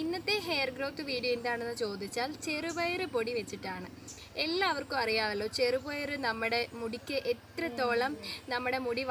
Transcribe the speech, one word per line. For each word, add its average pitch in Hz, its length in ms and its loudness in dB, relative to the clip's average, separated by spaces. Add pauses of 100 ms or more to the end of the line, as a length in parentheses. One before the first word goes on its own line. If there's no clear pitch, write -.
ഇന്നത്തെ 349 320 0 (120)
hair 277 300 2
growth 277 340 -4
video 247 280 2
എന്താണെന്ന് 233 460 -2
ചോദിച്ചാൽ 202 460 -2 (160)
ചെറുപയർ 339 560 0 (120)
പൊടി 233 240 0
വെച്ചിട്ടാണ്. 185 500 -6 (560)
എല്ലാവർക്കും 320 600 2
അറിയാമല്ലോ, 214 440 2 (100)
ചെറുപയർ 277 540 2 (160)
നമ്മുടെ 226 320 2 (200)
മുടിക്ക് 233 380 -2 (140)
എത്രത്തോളം 247 840 0 (400)
നമ്മുടെ 247 320 2
മുടി 240 240 0